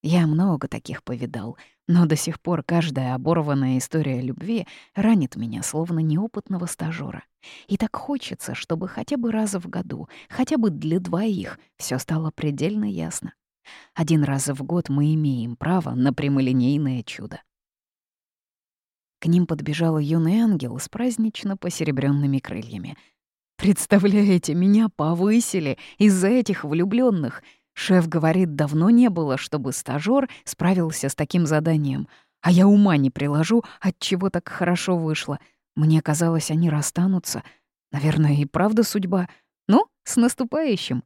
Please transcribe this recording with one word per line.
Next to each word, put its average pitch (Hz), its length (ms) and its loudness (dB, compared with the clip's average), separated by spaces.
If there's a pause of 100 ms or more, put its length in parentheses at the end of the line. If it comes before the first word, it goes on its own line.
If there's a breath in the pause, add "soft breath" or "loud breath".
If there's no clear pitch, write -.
Я 165 240 2
много 156 420 0
таких - 340 -12
повидал, 117 540 -10 (300 soft breath)
но 175 200 6
до 156 100 2
сих - 240 -6
пор 165 220 -4
каждая 139 520 -2
оборванная 139 640 0
история 139 420 -4
любви 170 460 -6 (280 loud breath)
ранит 202 420 2
меня, 113 260 -6
словно 165 380 -4
неопытного 175 680 -2
стажера. 160 580 -8 (420 loud breath)
И 196 100 -4
так - 200 -4
хочется, - 580 -8
чтобы 165 340 -6
хотя 220 280 -6
бы 233 160 -2
раз 214 220 -2
в 175 140 -6
году, - 400 -8 (200 loud breath)
хотя - 280 -2
бы 226 140 2
для 156 300 -2
двоих, 180 580 -4 (180 soft breath)
все - 220 -6
стало 156 320 -2
предельно 156 540 -2
ясно. 170 480 -6 (600 loud breath)
Один 156 300 2
раз 139 240 -2
в 139 140 -4
год 170 260 -2
мы 147 260 2
имеем 127 420 -2
право 165 340 -2
на 123 220 2
прямолинейное 135 880 0
чудо. - 400 -14 (1800)
К - 60 -6
ним 170 200 4
подбежал 156 520 -2
юный 160 400 0
ангел 143 400 0
с - 100 -10
празднично 220 680 -4
посеребренными 139 840 0
крыльями. 110 580 -10 (600 soft breath)
«Представляете, 196 1000 4
меня 202 340 4
повысили 170 920 0 (200 loud breath)
из-за 196 300 6
этих 233 360 0
влюбленных!» 180 760 0 (320 soft breath)
Шеф 180 340 2
говорит, 160 480 2
давно 151 340 2
не 240 180 6
было, 156 280 0
чтобы 131 360 -6
стажер 202 560 -2 (160 loud breath)
справился 165 640 -2
с - 60 -6
таким 165 320 0
заданием. 151 600 0 (320 soft breath)
А 170 100 2
я 180 160 8
ума 202 300 6
не 135 140 4
приложу, 156 540 0 (160 loud breath)
отчего 185 500 -2
так - 180 -6
хорошо 175 480 0
вышло. 156 420 -2 (380 soft breath)
Мне 156 260 4
казалось, 160 480 0
они 165 200 2
расстанутся. 175 720 -2 (480 soft breath)
Наверное, 147 420 2
и 147 100 2
правда 214 380 2
судьба. 185 460 -2 (400 soft breath)
Ну, 285 180 4 (180)
с - 120 -4
наступающим! 240 880 0